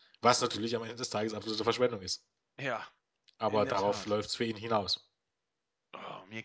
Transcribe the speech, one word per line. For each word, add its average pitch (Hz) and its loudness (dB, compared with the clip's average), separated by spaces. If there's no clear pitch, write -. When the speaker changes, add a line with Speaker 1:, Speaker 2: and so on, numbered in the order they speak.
Speaker 1:
Was 120 6
natürlich 113 0
am 113 -2
Ende 117 -10
des 123 -6
Tages 110 -2
absolute 107 -4
Verschwendung 113 2
ist. - -8
Speaker 2:
Ja, 127 -4
Speaker 1:
Aber 107 2
Speaker 2:
in 104 2
der 123 2
Speaker 1:
darauf 101 2
Speaker 2:
Tat. 98 -8
Speaker 1:
läuft's 104 0
für 120 0
ihn 110 -4
hinaus. 107 0
Speaker 2:
Oh, - -12
mir 110 -10